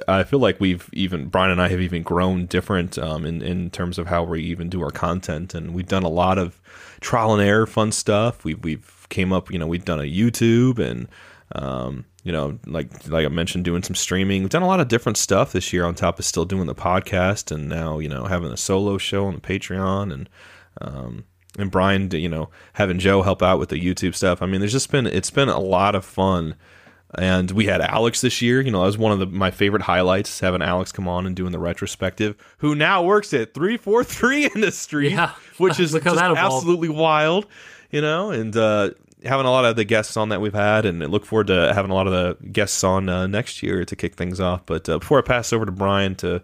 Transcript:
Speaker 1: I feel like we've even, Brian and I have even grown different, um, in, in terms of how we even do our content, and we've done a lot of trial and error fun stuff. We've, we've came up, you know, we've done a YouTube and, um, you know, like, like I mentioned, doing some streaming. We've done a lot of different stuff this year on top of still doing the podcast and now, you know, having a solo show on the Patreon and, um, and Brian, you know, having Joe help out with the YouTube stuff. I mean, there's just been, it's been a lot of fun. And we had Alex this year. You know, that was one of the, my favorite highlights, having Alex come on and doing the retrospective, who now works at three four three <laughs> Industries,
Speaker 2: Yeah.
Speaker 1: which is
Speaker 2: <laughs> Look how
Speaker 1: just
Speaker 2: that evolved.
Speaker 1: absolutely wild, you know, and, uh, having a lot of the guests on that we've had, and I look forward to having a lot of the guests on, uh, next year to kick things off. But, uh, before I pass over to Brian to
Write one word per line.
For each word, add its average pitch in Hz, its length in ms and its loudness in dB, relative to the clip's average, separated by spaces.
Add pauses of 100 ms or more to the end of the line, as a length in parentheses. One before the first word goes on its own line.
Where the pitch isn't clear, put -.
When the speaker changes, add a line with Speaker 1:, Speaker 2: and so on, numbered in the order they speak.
Speaker 1:
I 95 160 2
feel 139 160 0
like 104 200 2
we've 90 340 0
even, 90 340 -2
Brian 92 240 2
and 90 100 2
I 90 80 4
have 90 120 0
even 87 220 -2
grown 90 420 0
different, 90 540 -2
um, 78 260 -4
in, 85 160 -6
in 87 300 -4
terms 87 260 -6
of 85 100 -6
how 87 160 0
we 85 200 -4
even 85 260 -6
do 90 140 -4
our 71 80 -4
content, 87 640 -6
and 82 180 -8
we've 90 140 -6
done 95 160 0
a 85 60 0
lot 90 280 2
of 90 240 -4 (380)
trial 110 340 2
and 104 80 4
error 101 240 4
fun 110 260 0
stuff. 107 540 0
We've, 80 180 -6
we've - 460 -8
came 92 240 0
up, 90 180 -2
you 92 80 -4
know, 78 80 -4
we've 87 160 -4
done 82 160 -2
a 73 40 -4
YouTube 117 760 2
and, 60 280 -4 (460)
um, 65 520 -8 (180)
you 90 80 -6
know, 73 260 -4 (100)
like, 71 420 -8
like 80 160 0
I 71 40 0
mentioned, 85 360 -2
doing 87 180 -2
some - 120 -8
streaming. 95 480 0
We've 95 80 -2
done 170 100 0
a 180 60 2
lot 185 120 2
of 135 80 2
different 113 300 0
stuff 104 340 2
this - 220 -2
year 90 120 2
on 85 100 -2
top 87 240 0
of - 40 -8
still 85 220 -2
doing 95 220 -2
the 64 80 -6
podcast 92 760 0
and 76 160 -6
now, 80 320 -4
you 78 80 -6
know, 65 180 -6
having 87 280 -4
a - 40 -8
solo 98 420 0
show 98 260 -2
on 98 80 -4
the 71 80 -10
Patreon 95 720 -4
and, 67 160 -12 (500)
um, 62 460 -10 (320)
and 101 140 -2
Brian, 95 400 4
you 85 180 -2
know, 78 200 -4 (240)
having 92 260 0
Joe 95 240 6
help 95 200 0
out 92 160 4
with 87 100 -2
the - 120 -4
YouTube 90 340 -2
stuff. 90 260 2
I 90 40 -2
mean, 95 160 0
there's 104 100 0
just 131 200 -2
been, 127 160 0
it's - 240 -2
been 139 180 2
a 76 100 0
lot 95 360 2
of 92 100 -2
fun. 92 500 0 (640)
And 92 340 2
we 101 140 2
had 92 160 2
Alex 110 400 0
this 123 200 0
year. 123 200 2
You 131 100 -2
know, 98 80 2
that 90 60 4
was 101 120 2
one 110 140 2
of 101 80 2
the, 95 60 0
my 92 260 0
favorite 101 300 2
highlights, 92 580 2
having 90 220 0
Alex 90 320 -2
come 92 160 -6
on 90 160 -2
and 92 100 -4
doing 90 160 -4
the 85 80 -6
retrospective, 95 760 -4 (220)
who 151 140 0
now 170 300 2
works 208 300 2
at 113 200 -2
three 190 220 -2
four 220 300 0
three 277 400 0
<laughs> - 100 -2
Industries, 151 560 -2
Speaker 2:
Yeah. 208 200 0 (260)
Speaker 1:
which 175 240 2
is 156 120 2
Speaker 2:
<laughs> - 0 -
Look 156 100 0
how 170 80 2
Speaker 1:
just 170 100 4
Speaker 2:
that 180 100 4
evolved. 160 240 2
Speaker 1:
absolutely 170 320 0
wild, 156 600 2 (420)
you 147 100 -4
know, 165 320 -2
and, 110 240 -4
uh, 107 360 2 (340)
having 135 200 0
a 127 60 4
lot 127 140 4
of 117 100 4
the 110 80 0
guests 107 340 0
on 107 120 0
that 101 120 -2
we've 107 120 -2
had, 104 320 4
and 85 180 0
I - 20 -4
look 95 220 0
forward 107 200 2
to 90 280 4
having 98 160 0
a - 20 0
lot 95 140 2
of 92 60 2
the 90 340 -2
guests 98 360 0
on, 95 260 2
uh, 90 180 -2
next 120 340 -4
year 95 240 -2
to - 100 -10
kick - 200 -6
things 90 240 -6
off. 90 260 -2
But, 85 240 -4
uh, 78 80 0
before 135 220 2
I - 20 6
pass 120 320 -2
over 113 120 0
to 98 60 -4
Brian 98 440 2
to 90 280 -4